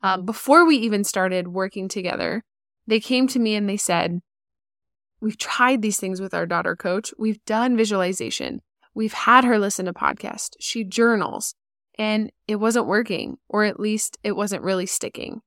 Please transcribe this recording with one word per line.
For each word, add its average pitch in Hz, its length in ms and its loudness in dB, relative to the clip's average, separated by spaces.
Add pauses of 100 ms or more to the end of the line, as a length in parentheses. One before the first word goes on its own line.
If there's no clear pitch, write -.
um, 190 220 0
before 277 420 6
we 311 100 6
even 214 280 0
started 185 440 -2
working 190 400 -6
together, 190 540 -4 (440)
they 220 140 2
came 254 280 2
to 262 100 0
me 220 160 2
and 208 140 0
they 196 80 -2
said, 170 440 0 (1000)
"We've 214 180 -4
tried 247 420 2
these 208 180 0
things 190 220 -6
with 190 140 -8
our 170 120 -2
daughter, 170 280 -2
coach. 180 440 -4
We've 214 260 -2
done 233 320 0
visualization. 190 880 -2 (320)
We've 220 180 -2
had 247 320 6
her 240 140 4
listen 196 280 -2
to 180 60 -6
podcasts. - 680 -4
She - 240 -4
journals. 226 720 0 (440)
And 214 340 0 (160)
it 214 80 -2
wasn't 220 300 2
working, 196 520 -2 (100)
or 208 160 2
at 208 140 -2
least 214 460 -2
it 208 80 -2
wasn't 196 320 -4
really 190 220 0
sticking." - 600 -8